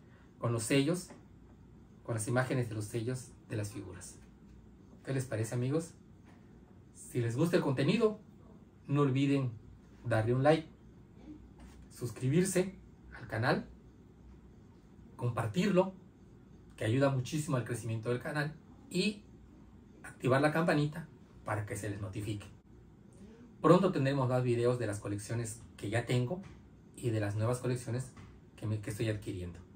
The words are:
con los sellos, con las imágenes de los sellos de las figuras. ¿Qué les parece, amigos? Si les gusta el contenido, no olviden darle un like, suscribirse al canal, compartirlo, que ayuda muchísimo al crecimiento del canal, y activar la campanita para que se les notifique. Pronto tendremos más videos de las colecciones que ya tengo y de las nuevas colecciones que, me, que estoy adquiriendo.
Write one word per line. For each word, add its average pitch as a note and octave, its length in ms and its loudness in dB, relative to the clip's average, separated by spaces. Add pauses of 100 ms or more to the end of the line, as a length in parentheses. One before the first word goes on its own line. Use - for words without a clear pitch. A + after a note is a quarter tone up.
(380)
con A#2 140 -2
los A2+ 120 -2
sellos, D3 440 2 (960)
con A#2 120 -4
las A2+ 140 -4
imágenes B2+ 400 0
de A2 60 -8
los G#2 100 -4
sellos A#2+ 480 -6 (160)
de A2 80 -6
las G#2 140 -4
figuras. F#2 480 -14 (880)
¿Qué C3+ 100 -4
les C3 100 -2
parece, A2+ 300 -4
amigos? C3+ 400 0 (1000)
Si - 260 -6
les A2+ 160 0
gusta F3 200 4
el D#3 60 4
contenido, D#3 580 2 (680)
no C#3+ 140 2
olviden C#3 520 4 (520)
darle A2+ 300 2
un C3 80 2
like, D#3 260 6 (1200)
suscribirse F3 920 0 (380)
al A#2 100 -14
canal, C3 400 0 (1500)
compartirlo, F3+ 800 2 (840)
que - 80 -6
ayuda C3+ 240 4
muchísimo C3+ 480 0
al A#2+ 80 0
crecimiento A2+ 460 -4
del B2 100 0
canal, D3+ 340 -4 (360)
y G3+ 340 -2 (800)
activar C3+ 400 2
la D3+ 100 4
campanita D#3 560 0 (360)
para G#2 200 -2
que G2+ 120 -6
se G#2 120 -6
les G2+ 140 -6
notifique. G2+ 440 -6 (1160)
Pronto F3+ 300 8
tendremos C3+ 360 2
más B2+ 140 2
videos A#2+ 360 2
de A2+ 80 -2
las G2+ 140 -4
colecciones A2 640 -6 (160)
que G2+ 100 -8
ya A#2 160 0
tengo B2+ 380 0 (540)
y A#2+ 120 -2
de A2 120 0
las G2+ 140 -2
nuevas A#2 260 0
colecciones B2+ 520 -4 (440)
que, - 100 -8
me, G#2+ 160 -2
que C3+ 80 -8
estoy A2+ 180 -2
adquiriendo. F#2 500 -6 (180)